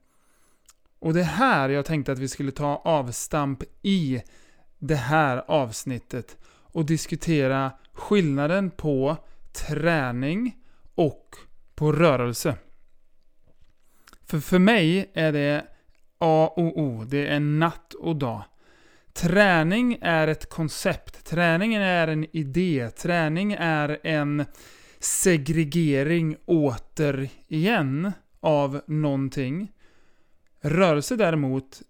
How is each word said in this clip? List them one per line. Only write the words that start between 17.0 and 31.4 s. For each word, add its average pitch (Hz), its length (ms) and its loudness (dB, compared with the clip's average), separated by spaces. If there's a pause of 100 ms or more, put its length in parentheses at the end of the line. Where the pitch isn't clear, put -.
det 143 240 -2
är 147 120 0
natt 151 540 -2
och 165 220 -4
dag. 113 280 -6 (720)
Träning 185 880 2
är 160 260 2
ett 156 220 -4
koncept, - 760 -4
träningen 175 560 0
är 175 260 2
en 156 280 -4
idé, 143 540 -2
träning 175 720 -2
är 151 440 -2
en 147 420 0 (540)
segregering 156 1500 0
återigen 151 1700 0 (280)
av 143 480 0
någonting. 147 840 -2 (960)
Rörelse 160 500 2
däremot, 147 720 0